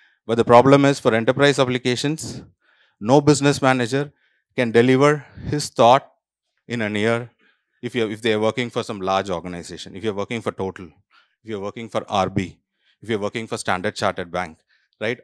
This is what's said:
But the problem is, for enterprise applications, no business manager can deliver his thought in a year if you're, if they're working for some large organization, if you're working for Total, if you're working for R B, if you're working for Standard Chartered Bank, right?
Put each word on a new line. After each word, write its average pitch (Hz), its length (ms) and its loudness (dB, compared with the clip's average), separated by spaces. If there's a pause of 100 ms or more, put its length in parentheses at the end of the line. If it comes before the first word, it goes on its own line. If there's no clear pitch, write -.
(260)
But 117 100 -2
the 117 80 2
problem 135 400 8
is, 139 160 2
for 120 120 2
enterprise 131 460 2
applications, 127 840 -2 (580)
no 127 200 4
business 143 400 2
manager 131 520 0 (420)
can 123 160 -2
deliver 131 560 4 (240)
his 147 200 -6
thought 127 380 4 (600)
in 120 140 -6
a 104 60 -4
year 117 420 -2 (520)
if 123 140 -8
you're, 113 140 -2
if 107 120 -12
they're 110 160 0
working 110 320 -2
for 113 140 -6
some 104 160 -12
large 95 280 -2
organization, 87 680 -12
if 92 80 -12
you're 107 100 -4
working 101 260 -8
for - 120 -8
Total, 95 340 -10
if - 640 -20
you're 104 100 -10
working 107 280 -12
for 107 200 -8
R 95 220 -2
B, 95 300 -6 (420)
if 101 60 -12
you're 110 100 -2
working 104 300 -8
for 113 100 -8
Standard 95 380 -6
Chartered 92 340 -4
Bank, 85 280 -8 (420)
right? 117 240 -6